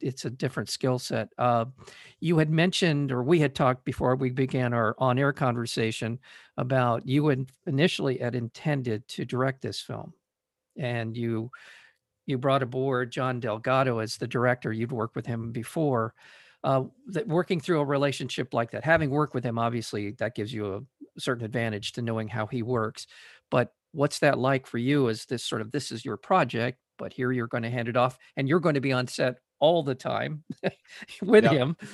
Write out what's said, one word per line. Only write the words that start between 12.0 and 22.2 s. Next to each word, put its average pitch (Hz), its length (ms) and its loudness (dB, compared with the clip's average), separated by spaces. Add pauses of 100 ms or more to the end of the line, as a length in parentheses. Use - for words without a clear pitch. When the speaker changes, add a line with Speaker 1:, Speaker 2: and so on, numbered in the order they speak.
Speaker 1:
you 135 120 -2
brought 135 260 2
aboard 127 480 -2
John 127 280 -2
Delgado 120 600 2
as 110 180 -4
the - 100 -6
director. 123 440 0
You'd 117 220 -4
worked 117 220 -4
with 120 100 -6
him 117 260 -4
before. 117 600 0 (500)
Uh, 135 200 2 (240)
that 202 200 -4
working 170 320 0
through 165 200 0
a 147 60 2
relationship 139 680 -2
like 117 160 0
that, 107 140 -8
having 156 260 4
worked 143 240 0
with 123 100 -4
him, 117 140 -2
obviously 113 540 -2
that 110 240 -4
gives 110 180 -6
you 104 320 -6 (300)
a - 40 -16
certain 120 240 -4
advantage 110 500 -4
to 120 100 -6
knowing 113 240 -2